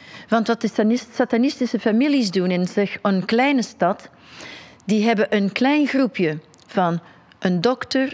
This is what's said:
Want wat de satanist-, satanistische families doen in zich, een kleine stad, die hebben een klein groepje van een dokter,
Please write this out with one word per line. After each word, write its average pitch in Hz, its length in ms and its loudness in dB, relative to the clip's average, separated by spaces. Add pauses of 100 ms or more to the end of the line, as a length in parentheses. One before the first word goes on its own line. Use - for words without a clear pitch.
(280)
Want 226 200 0
wat 226 140 0
de 233 60 0
satanist-, 220 480 0
satanistische 247 640 0
families 240 520 2
doen 180 200 0
in 180 160 0
zich, 202 340 -2
een 190 240 0
kleine 254 380 2
stad, - 460 -2 (760)
die 208 200 2
hebben 220 300 0
een 202 160 0
klein 285 360 2
groepje 196 520 0 (280)
van 170 320 0 (400)
een 180 220 0
dokter, 262 520 -2